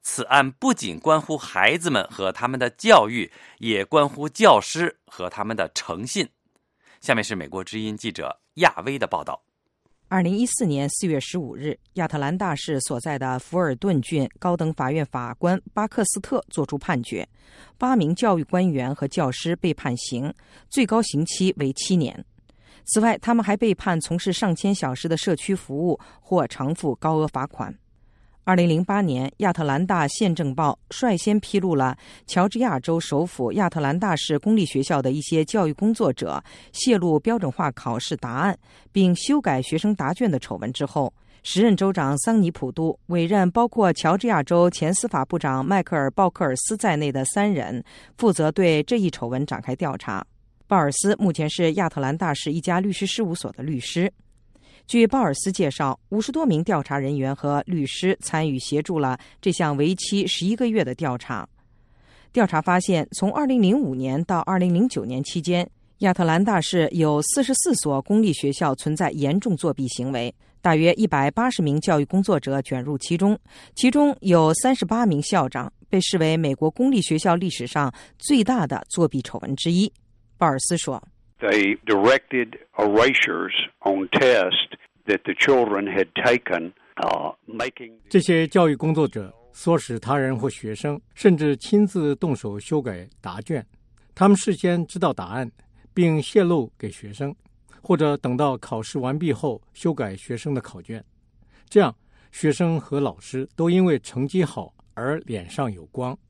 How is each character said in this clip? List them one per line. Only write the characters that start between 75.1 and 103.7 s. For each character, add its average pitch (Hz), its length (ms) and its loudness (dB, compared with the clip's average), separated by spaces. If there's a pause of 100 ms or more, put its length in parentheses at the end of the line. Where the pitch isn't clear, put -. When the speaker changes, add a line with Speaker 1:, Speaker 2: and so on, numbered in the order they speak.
Speaker 2:
校 151 280 0
长 127 220 -8 (180)
被 190 100 2
视 - 180 0
为 160 200 4
美 147 180 0
国 156 160 0
公 262 180 2
立 240 120 4
学 160 160 0
校 170 180 2
历 175 140 -2
史 - 180 -8
上 143 260 -2 (240)
最 269 240 2
大 220 240 2
的 131 240 -6
作 170 160 2
弊 139 160 -2
丑 - 180 -12
闻 - 180 -6
之 - 120 -2
一。 180 220 2 (460)
鲍 175 100 2
尔 135 120 2
斯 - 180 -2
说， 127 240 -6 (380)
Speaker 3:
They 104 460 2
directed 113 720 2 (200)
erasures 104 760 2 (280)
on 98 280 0
tests 98 640 2 (320)
that 101 180 0
the 92 100 -4
children 110 520 2
had 95 300 0
taken, 90 580 0 (220)
uh, - 400 -4 (120)
making 117 460 -10 (160)
Speaker 4:
这 190 100 6
些 165 280 2
教 170 220 4
育 143 60 2
工 160 180 0
作 151 140 2
者 98 260 -8 (200)
唆 165 240 0
使 117 220 -4
他 127 180 -2
人 131 200 0
或 131 100 -4
学 110 280 -8
生， 147 240 -6 (160)
甚 190 200 6
至 147 220 2
亲 208 280 2
自 151 320 0
动 151 180 -2
手 104 240 -8
修 147 220 -2
改 98 260 -8 (120)
答 180 220 -10
卷。 139 240 -6 (480)
他 190 140 4
们 202 100 8
事 196 160 0
先 175 320 0
知 - 140 -12
道 - 140 2
答 90 160 -10
案， 117 220 -8 (420)
并 165 280 2
泄 196 220 2
露 165 340 0
给 107 140 -8
学 104 220 -16
生， 143 220 -8 (460)
或 185 140 0
者 147 220 2
等 127 180 -2
到 135 220 0
考 113 240 -8
试 - 180 -8
完 131 180 -4
毕 160 160 -2
后 117 260 -4 (140)
修 - 200 -2
改 107 220 -6
学 - 220 -10
生 143 180 -4
的 123 60 -4
考 - 200 -18
卷。 110 220 -14 (640)
这 208 100 4
样， 139 160 2 (360)
学 - 200 0
生 165 280 0
和 143 200 -6
老 135 200 -2
师 131 360 -8
都 165 140 0
因 185 160 4